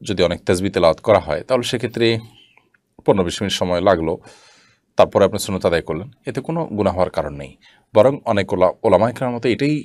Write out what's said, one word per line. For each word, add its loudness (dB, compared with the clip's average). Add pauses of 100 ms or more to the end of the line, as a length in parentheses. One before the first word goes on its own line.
যদি -2
অনেক -2
তাসবিহ 0
তেলাওয়াত 2
করা 4
হয়, -6
তাহলে -2
সেক্ষেত্রে -2 (840)
পনেরো 4
বিশ -6
মিনিট -4
সময় -2
লাগলো, 2 (800)
তারপরে 4
আপনি 0
সুন্নত -4
আদায় 0
করলেন, -8 (140)
এতে -8
কোনো -6
গুনাহ -2
হওয়ার -2
কারণ -6
নেই। -16 (360)
বরং 4
অনেক -2
ওলা-, 2 (100)
ওলামায়ে 4
কেরামের -6
মতে 0
এটাই -2